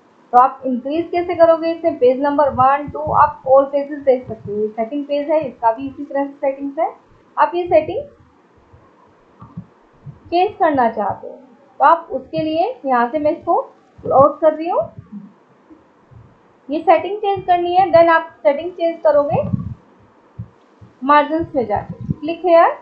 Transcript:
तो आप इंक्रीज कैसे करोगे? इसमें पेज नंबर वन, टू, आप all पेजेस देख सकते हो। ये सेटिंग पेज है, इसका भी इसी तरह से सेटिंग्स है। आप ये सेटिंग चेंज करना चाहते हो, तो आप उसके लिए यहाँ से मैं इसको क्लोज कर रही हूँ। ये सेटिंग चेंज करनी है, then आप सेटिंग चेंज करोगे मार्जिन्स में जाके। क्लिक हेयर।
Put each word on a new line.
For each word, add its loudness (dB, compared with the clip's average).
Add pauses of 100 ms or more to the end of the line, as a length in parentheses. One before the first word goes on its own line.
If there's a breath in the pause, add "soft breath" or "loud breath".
(320)
तो 6
आप 2
इंक्रीज -4
कैसे -4
करोगे? 4
इसमें -4
पेज 2
नंबर 2
वन, 2
टू, -12
आप 0
all 6
पेजेस -6
देख 0
सकते -12
हो। -6
ये -2
सेटिंग -8
पेज -6
है, 2
इसका -2
भी -8
इसी -12
तरह -4
से -12
सेटिंग्स -6
है। -4 (420)
आप 2
ये -4
सेटिंग -2 (2250)
चेंज -2
करना 0
चाहते -6
हो, -16 (440)
तो 2
आप 4
उसके -6
लिए -4
यहाँ 0
से -4
मैं -2
इसको -2 (420)
क्लोज 4
कर 2
रही -8
हूँ। -4 (1800)
ये -4
सेटिंग 0
चेंज -4
करनी 0
है, 2
then 6
आप 0
सेटिंग 0
चेंज -4
करोगे 0 (1500)
मार्जिन्स 0
में -2
जाके। -6
क्लिक -8
हेयर। 4